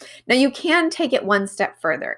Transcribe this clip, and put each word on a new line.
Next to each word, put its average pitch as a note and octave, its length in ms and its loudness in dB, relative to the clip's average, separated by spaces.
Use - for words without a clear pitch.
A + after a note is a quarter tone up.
Now, A#3+ 80 2
you C4 160 4
can E4 380 0
take D#4 240 -4
it B3 100 2
one G3 240 0
step - 320 -6
further. - 380 -4